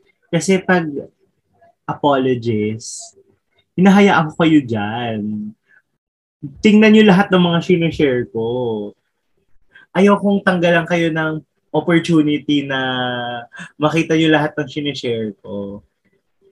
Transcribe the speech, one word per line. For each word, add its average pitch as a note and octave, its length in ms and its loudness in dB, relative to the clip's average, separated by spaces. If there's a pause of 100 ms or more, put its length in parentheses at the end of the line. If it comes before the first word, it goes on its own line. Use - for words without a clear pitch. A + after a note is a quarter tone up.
(320)
Kasi F#3 320 0
pag F3 240 0 (1040)
apologies. A#2 1200 -4 (600)
Hinahayaan F#3 560 4
ko - 80 -20
kayo D#3+ 220 4
dyan. G#2+ 880 -6 (1080)
Tingnan G#3+ 320 6
nyo G#3+ 140 8
lahat F#3+ 240 4
ng F#3 140 2
mga E3+ 180 0
sinishare D#3 680 0
ko. A2+ 200 -6 (1400)
Ayokong G3+ 500 2
tanggalan E3+ 460 0
kayo E3+ 240 0
ng D#3 320 -4 (260)
opportunity D3+ 960 0
na C3+ 160 -6 (960)
makita D#3+ 400 -2
nyo D#3+ 160 2
lahat D3+ 240 0
ng D3 120 -6
sinishare B2 720 -6
ko. G2+ 440 -12 (680)